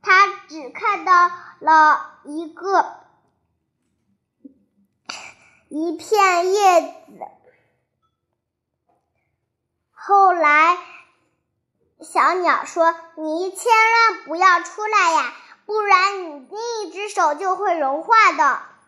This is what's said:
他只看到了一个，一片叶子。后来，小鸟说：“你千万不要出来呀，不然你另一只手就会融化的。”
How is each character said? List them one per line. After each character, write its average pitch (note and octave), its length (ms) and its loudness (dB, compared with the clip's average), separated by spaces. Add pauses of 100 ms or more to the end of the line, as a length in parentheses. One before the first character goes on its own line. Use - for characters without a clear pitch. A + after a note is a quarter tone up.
他 G4 220 4 (220)
只 D4+ 220 -18
看 G4 340 -6
到 F4 260 4 (300)
了 D4+ 640 2
一 D#4 280 -12
个， F#4 440 -2 (2750)
一 D#4+ 280 -8
片 F#4 560 0
叶 F#4+ 300 4
子。 C#4 60 -12 (3000)
后 G4 400 2
来， D#4+ 440 2 (1200)
小 D#4 340 0
鸟 E4+ 300 -2
说 E4 320 0 (200)
：“你 D#4+ 360 -6
千 A#4 180 -6
万 A4+ 540 2
不 C#4 100 -8
要 F4 280 2
出 G#4 200 -14
来 G4+ 300 0
呀， C#4 200 -2 (340)
不 G#4+ 140 -4
然 G4 440 0
你 C#4+ 260 -16
另 A4+ 320 -10
一 E4+ 80 -12
只 G4+ 180 -12
手 E4+ 280 -2
就 F#4+ 180 -4
会 F#4 240 -4
融 C#4+ 240 -4
化 G#4+ 300 2
的。” C#4+ 280 0 (280)